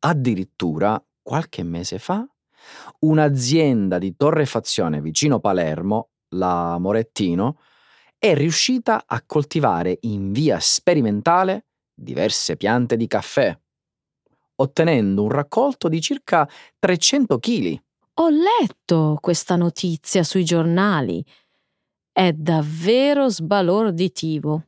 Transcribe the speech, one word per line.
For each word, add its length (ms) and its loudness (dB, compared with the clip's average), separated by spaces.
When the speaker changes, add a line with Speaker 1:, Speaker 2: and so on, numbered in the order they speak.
Speaker 1:
Addirittura, 1000 0
qualche 340 -6
mese 360 -8
fa, 280 -6
un'azienda 960 2
di 180 -6
torrefazione 880 0
vicino 380 0
Palermo, 720 -2
la 480 -2
Morettino, 800 -2
è 160 4
riuscita 720 0
a 180 -4
coltivare 760 0
in 300 -4
via 260 0
sperimentale 1080 0
diverse 640 -2
piante 400 0
di 100 -2
caffè, 500 0
ottenendo 640 2
un 80 0
raccolto 580 -2
di 120 -2
circa 480 0
trecento 600 2
chili. 420 -4
Speaker 2:
Ho 160 2
letto 880 2
questa 360 0
notizia 680 0
sui 200 0
giornali. 800 0
È 220 2
davvero 960 0
sbalorditivo. 1400 -2